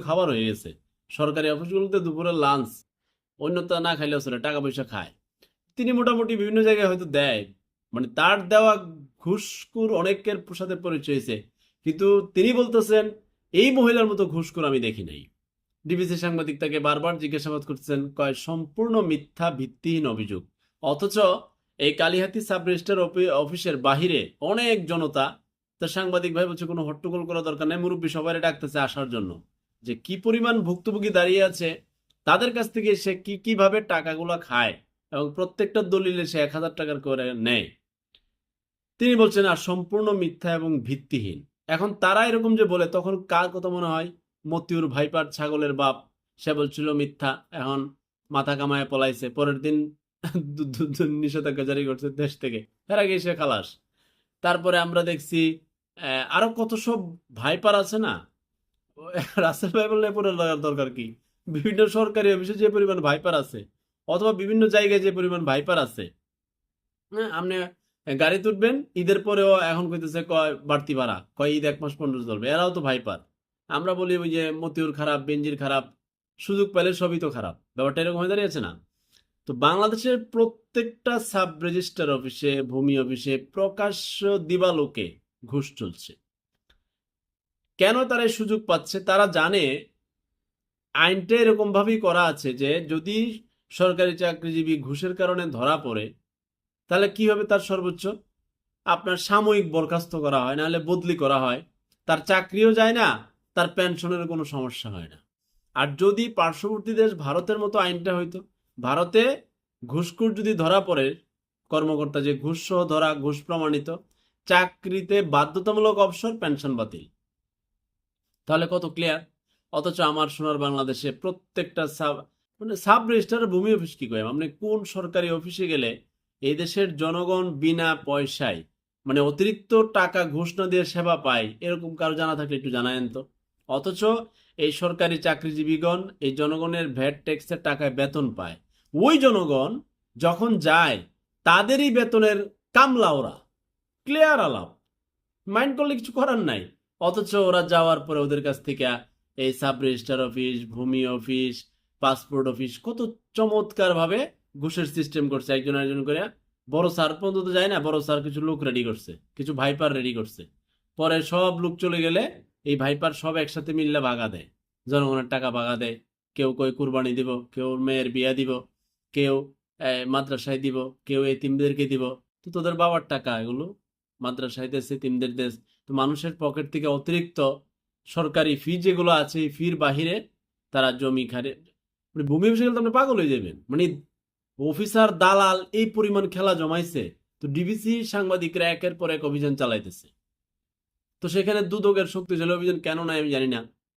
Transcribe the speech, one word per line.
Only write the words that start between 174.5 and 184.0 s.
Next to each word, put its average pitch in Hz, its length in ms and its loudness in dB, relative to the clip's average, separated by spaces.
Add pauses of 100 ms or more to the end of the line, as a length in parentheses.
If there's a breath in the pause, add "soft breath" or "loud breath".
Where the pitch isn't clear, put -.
দেশ, 131 240 -4
এতিমদের 127 440 -4
দেশ। 123 260 -6 (260)
তো 139 60 -8
মানুষের 147 460 0
পকেট 147 320 -4
থেকে 151 160 -2
অতিরিক্ত 143 680 0 (500)
সরকারি 156 500 0
ফি 165 220 -4
যেগুলো 175 340 4
আছে, 151 280 2
এই 156 100 0
ফির 160 260 -4
বাহিরে 156 520 0 (440)
তারা 131 200 2
জমি 131 360 0
খারে, 123 280 -8 (600)
মানে, 151 120 -4
ভূমি 160 200 4
অফিসে 226 160 4
গেলে 240 120 2
তো 240 40 -2
আপনি 226 120 2
পাগল 254 240 4
হয়ে 170 140 2
যাবেন। 98 400 -2
মানে, 151 320 0 (580)